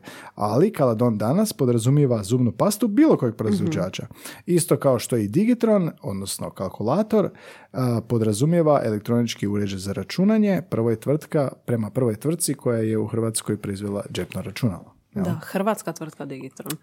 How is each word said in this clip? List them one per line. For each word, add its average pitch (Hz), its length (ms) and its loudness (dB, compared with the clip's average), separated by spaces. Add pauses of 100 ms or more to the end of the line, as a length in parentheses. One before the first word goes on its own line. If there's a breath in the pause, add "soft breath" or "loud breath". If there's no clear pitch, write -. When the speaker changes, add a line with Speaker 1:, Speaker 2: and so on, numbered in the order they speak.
(340 loud breath)
Speaker 1:
ali 131 380 2
kalodont 120 460 2
danas 160 340 0
podrazumijeva 123 720 2
zubnu 117 300 2
pastu 208 360 0
bilo 233 280 6
kojeg 117 200 -2
proizvođača. 101 680 -2
Speaker 2:
Mhm. - 80 -18 (360 loud breath)
Speaker 1:
Isto 165 280 2
kao 131 220 2
što - 180 -2
i 104 120 0
Digitron, 208 640 2 (120)
odnosno 95 480 -8
kalkulator, 165 800 0 (420 loud breath)
a, 123 300 0
podrazumijeva 143 840 4
elektronički 117 640 0
uređaj 101 320 -2
za 95 140 -6
računanje. 196 680 0
Prvo 113 280 0
je 113 80 0
tvrtka, 143 500 -2 (160)
prema 110 260 -2
prvoj 117 260 0
tvrtci 156 380 -2
koja 120 240 0
je 110 200 0
u 107 80 -2
Hrvatskoj 110 500 -2
proizvela 101 540 -6
džepno 92 320 -8
računalo. 95 520 -4 (200)
Jel? 196 100 -2
Speaker 2:
Da, 170 180 -2
hrvatska 196 500 -4
tvrtka 156 320 -12
Digitron. 135 480 -12 (100)